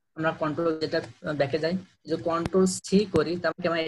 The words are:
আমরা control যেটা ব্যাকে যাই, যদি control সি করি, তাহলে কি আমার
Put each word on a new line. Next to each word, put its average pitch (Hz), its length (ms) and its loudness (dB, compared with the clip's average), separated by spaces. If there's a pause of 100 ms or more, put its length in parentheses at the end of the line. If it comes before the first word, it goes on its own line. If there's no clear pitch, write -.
(160)
আমরা 160 140 0 (120)
control 156 260 0 (140)
যেটা 156 160 0 (420)
ব্যাকে 139 240 0
যাই, 170 100 0 (340)
যদি 160 100 0 (120)
control 170 340 2 (220)
সি 190 120 4 (160)
করি, 156 260 2
তাহলে 160 220 -2
কি 175 80 2
আমার 165 180 0